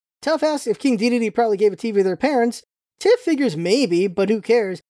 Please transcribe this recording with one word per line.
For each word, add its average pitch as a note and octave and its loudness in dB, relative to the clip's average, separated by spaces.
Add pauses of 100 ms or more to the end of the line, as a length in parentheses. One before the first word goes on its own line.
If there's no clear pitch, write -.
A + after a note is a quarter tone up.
(220)
Tuff D4+ -2
asks D4+ -2
if G#3 -2
King B3 0
Dedede A#3 0
probably A3 0
gave G3+ 2
a - -14
T A#3 -6
V G3+ 2
to - 4
their F#3 0
parents. A#3+ 0 (380)
Tiff A4+ 2
figures C4+ -2
maybe, F3+ 0
but F#3+ -2
who A3 0
cares? G3+ 0